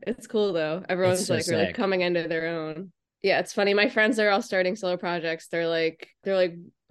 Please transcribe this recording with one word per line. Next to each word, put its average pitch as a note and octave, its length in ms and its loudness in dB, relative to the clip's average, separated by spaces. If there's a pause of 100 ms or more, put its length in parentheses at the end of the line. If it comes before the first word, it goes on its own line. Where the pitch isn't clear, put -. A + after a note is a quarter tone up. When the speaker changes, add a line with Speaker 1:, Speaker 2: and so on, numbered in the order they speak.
Speaker 1:
it's - 180 -6
cool, G#3 280 0
though. D#3+ 360 -2
Everyone's, F#3 380 2
Speaker 2:
so F3+ 80 2
Speaker 1:
like, E3 120 -2
really E3+ 200 2
Speaker 2:
sick. - 80 -6
Speaker 1:
coming F#3+ 260 2
into F3 260 0
their E3 200 -2
own. E3 440 -6 (320)
Yeah, F3+ 160 4
it's F3 140 -4
funny. G3+ 200 2
My G#3 140 4
friends A3 320 2
are G#3+ 100 4
all G3+ 120 4
starting F#3 340 0
solo F3+ 220 -2
projects. E3 500 -4
They're E3+ 220 -2
like, E3 400 -2 (140)
they're G3 120 0
like, F3+ 220 2 (340)